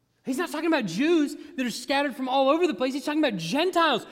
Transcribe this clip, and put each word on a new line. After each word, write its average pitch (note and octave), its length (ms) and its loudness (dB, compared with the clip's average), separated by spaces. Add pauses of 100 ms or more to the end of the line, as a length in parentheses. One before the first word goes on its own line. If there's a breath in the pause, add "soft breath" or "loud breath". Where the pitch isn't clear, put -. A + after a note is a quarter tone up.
(260)
He's B3+ 100 -4
not E4+ 160 -4
talking D#4 140 -4
about D4+ 180 2
Jews C#4+ 500 2 (220 loud breath)
that C4 80 -2
are A#3 60 -4
scattered C#4+ 440 -2
from C4 140 -6
all C4+ 220 4
over E4 160 4
the D4+ 80 0
place. B3+ 180 -2
He's C#4 140 -6
talking D4+ 180 0
about G#3+ 140 0
Gentiles D4 720 0